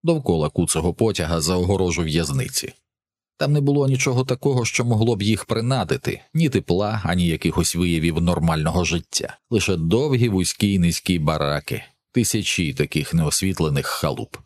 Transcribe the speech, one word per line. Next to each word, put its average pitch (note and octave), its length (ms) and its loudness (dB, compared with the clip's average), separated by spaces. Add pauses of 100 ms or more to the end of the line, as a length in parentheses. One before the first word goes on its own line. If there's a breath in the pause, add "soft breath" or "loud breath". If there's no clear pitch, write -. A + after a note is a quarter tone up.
Довкола G#2+ 460 0
куцого E2 440 -2
потяга E2+ 480 0
за E2 140 0
огорожу F2+ 480 0
в'язниці. D2 720 -4 (640)
Там D3 160 0
не D3 80 2
було C#3+ 260 2
нічого C3 380 0
такого, B2+ 400 0
що - 200 -2
могло A2+ 300 2
б F#2+ 60 -6
їх G#2 240 0
принадити, A#2 760 -2 (120)
ні D#3 160 2
тепла, G2+ 540 0
ані F2 240 2
якихось E2 480 0
виявів E2 460 0
нормального E2+ 640 2
життя. - 540 -4 (120)
Лише G2+ 260 2
довгі, A#2 540 2
вузькі G2 440 2
й F#2+ 60 4
низькі E2+ 400 2
бараки. D2 640 -2 (280)
Тисячі G2 640 0
таких - 400 -2
неосвітлених D#2+ 720 0
халуп. - 600 -4